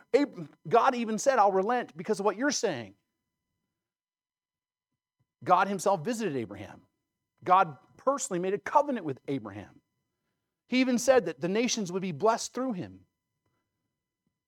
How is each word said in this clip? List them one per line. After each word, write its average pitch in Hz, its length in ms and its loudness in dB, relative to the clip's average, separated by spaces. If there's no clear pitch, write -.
Ab-, 247 360 0
God 240 280 4
even 220 220 -2
said, 262 220 2
"I'll 196 140 6
relent 220 420 0
because 190 240 -4
of 196 60 -2
what 202 100 2
you're 262 160 0
saying." 123 420 -4
God 180 240 4
himself 196 340 0
visited 214 320 -4
Abraham. 101 460 -10
God 180 320 4
personally 262 420 -2
made 185 140 -2
a 202 40 -4
covenant 285 480 0
with 139 220 -6
Abraham. 107 540 -10
He 247 100 0
even 254 180 2
said 247 280 4
that 160 160 -8
the 170 80 -2
nations 208 420 -2
would 185 100 -4
be 185 120 -6
blessed 214 400 -2
through 254 180 -4
him. 98 300 -10